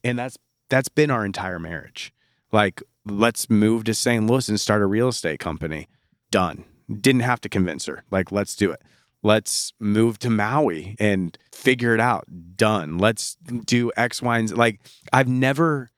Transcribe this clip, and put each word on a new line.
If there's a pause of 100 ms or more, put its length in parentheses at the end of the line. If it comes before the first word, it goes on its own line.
And
that's, (320)
that's
been
our
entire
marriage. (380)
Like, (240)
"Let's
move
to
Saint
Louis
and
start
a
real
estate
company." (440)
Done. (260)
Didn't
have
to
convince
her.
Like,
"Let's
do
it. (420)
Let's
move
to
Maui
and (140)
figure
it
out." (300)
Done.
"Let's (300)
do
X,
Y,
and
Z."
Like, (320)
I've
never